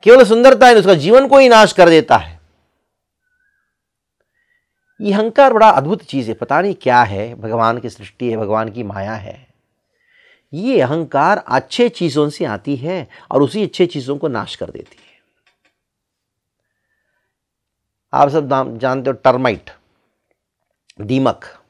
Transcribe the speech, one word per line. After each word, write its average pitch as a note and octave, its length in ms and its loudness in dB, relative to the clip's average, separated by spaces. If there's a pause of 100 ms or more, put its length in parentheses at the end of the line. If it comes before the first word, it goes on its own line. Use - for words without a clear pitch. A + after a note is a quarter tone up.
केवल B3 220 8
सुंदरता A#3+ 420 4
ही B3 60 8
नहीं, A3 80 6
उसका F#3 140 4
जीवन A3 340 4
को C4+ 100 6
ही C4 100 6
नाश A3 240 4
कर F3 160 6
देता D#3 280 2
है। E2+ 240 -8 (2500)
ये G3+ 120 -6
अहंकार A3+ 400 2
बड़ा A3 160 4
अद्भुत D3+ 340 -2
चीज B2+ 260 -8
है, A2 60 -8
पता C3+ 260 -4
नहीं F#3+ 140 -4
क्या B2 280 0
है, G#2+ 320 -6
भगवान A2+ 440 -4
की A#2 120 -12
सृष्टि A2 400 -12
है, A2+ 60 -6
भगवान A2 320 -6
की A2 140 -14
माया G2+ 320 -12
है। - 420 -20 (960)
ये G#3+ 260 -2
अहंकार D3+ 680 -2
अच्छे A#3 400 -2
चीजों D3+ 400 -4
से D3+ 160 -10
आती B2+ 320 -8
है D#3 320 -10 (220)
और C#3 120 0
उसी F#3+ 220 -4
अच्छे F3+ 220 -2
चीजों C#3+ 320 -10
को D#3+ 100 -8
नाश A2+ 280 -10
कर - 140 -14
देती - 260 -20
है। - 240 -20 (3000)
आप C#3 140 0
सब C#3+ 200 -4
नाम C3 300 -6
जानते C3 320 -6
हो B2+ 40 -6
टर्माइट, B2 560 -4 (1300)
दीमक। B2 440 -4 (260)